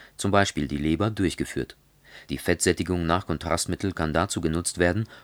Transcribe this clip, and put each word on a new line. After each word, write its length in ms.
zum 140
Beispiel 380
die 100
Leber, 320
durchgeführt. 640
Die 80
Fettsättigung 680
nach 180
Kontrastmittel 640
kann 220
dazu 260
genutzt 380
werden, 320